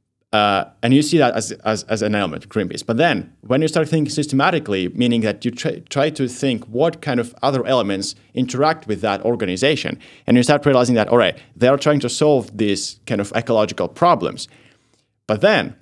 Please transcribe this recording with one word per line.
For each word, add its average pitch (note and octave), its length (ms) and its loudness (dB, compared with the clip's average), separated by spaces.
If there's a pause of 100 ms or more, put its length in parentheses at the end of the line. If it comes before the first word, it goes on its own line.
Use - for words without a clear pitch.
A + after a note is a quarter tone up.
(320)
Uh, G#2 320 2 (180)
and A#2+ 100 2
you C#3+ 100 4
see D#3 160 0
that B2+ 160 2
as, G#2+ 180 -6 (120)
as, A#2+ 240 -2
as A2 140 -2
an G#2 120 0
element F#2 300 -4
of - 60 -20
Greenpeace. - 360 -6
But A2+ 100 -2
then D3 340 0 (160)
when C3 160 0
you D#3+ 60 0
start D#3 200 -2
thinking D3+ 220 0
systematically, C#3 840 0
meaning A#2 280 0
that G#2 220 -2
you A#2+ 80 -4
try, - 360 -6
try C#3+ 220 0
to C#3+ 180 -4
think B2 360 -4
what D#3 420 -2
kind B2 140 -2
of A#2 220 -6
other C3+ 240 0
elements G2+ 480 -2 (200)
interact C3 540 -2
with G2+ 120 -4
that G2+ 240 -2
organization, A2 720 -2 (300)
and A#2 100 4
you B2 60 6
start D3 240 2
realizing B2+ 300 4
that, G#2+ 120 2
all A#2+ 100 2
right, F#2+ 180 2 (240)
they B2 80 4
are C#3 100 4
trying D3 220 2
to C3 80 -2
solve C#3+ 360 2 (140)
these G#2 480 -2
kind G#2 140 -2
of G2+ 120 -6
ecological G#2+ 560 0
problems. B2+ 600 0 (800)
But G#2+ 140 -2
then F#3 420 2